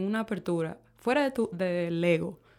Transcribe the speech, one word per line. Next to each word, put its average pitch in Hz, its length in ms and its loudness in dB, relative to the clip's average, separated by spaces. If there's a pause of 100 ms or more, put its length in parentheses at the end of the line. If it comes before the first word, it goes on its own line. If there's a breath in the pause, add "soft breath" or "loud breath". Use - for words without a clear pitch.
una 208 180 0
apertura, 175 580 -2 (180)
fuera 269 280 2
de 269 80 0
tu, 233 200 0
del 175 520 0
ego, 170 360 2 (180 soft breath)